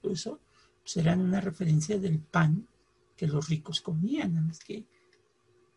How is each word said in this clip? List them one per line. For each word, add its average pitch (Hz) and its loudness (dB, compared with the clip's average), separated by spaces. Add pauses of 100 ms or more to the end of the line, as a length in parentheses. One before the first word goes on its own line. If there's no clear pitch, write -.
todo 202 -2
eso, 220 -8 (420)
pues - -10
eran 175 4
una 185 2
referencia 165 0
del 165 0
pan 165 2 (500)
que 165 -2
los 147 -2
ricos 160 -4
comían, 196 -2
nada 160 2
más 165 -8
que, 220 -12 (920)